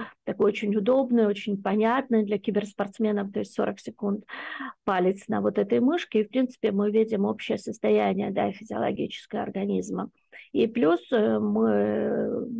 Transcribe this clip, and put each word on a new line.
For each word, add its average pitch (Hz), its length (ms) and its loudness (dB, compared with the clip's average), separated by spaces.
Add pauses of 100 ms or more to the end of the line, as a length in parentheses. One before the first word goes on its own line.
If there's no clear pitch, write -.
(260)
такой - 220 2
очень 208 280 0
удобный, 240 520 4
очень 202 340 -2
понятный 226 640 2
для 208 140 -2
киберспортсменов, 202 960 -2
то 214 80 -4
есть 202 140 -8
сорок - 260 -2
секунд 208 460 -4 (580)
палец 190 440 2
на 214 140 0
вот 202 160 0
этой 208 220 2
мышке, 262 420 2
и, - 20 2
в 208 60 -6
принципе, 247 420 0
мы 202 200 2
видим 220 340 2
общее 214 320 -2
состояние, 208 760 0
да, 202 200 0
физиологическое - 920 -6
организма. 190 680 -4 (440)
И 226 120 4
плюс, 269 340 2 (120)
э, 220 280 2
мы 214 1080 0 (120)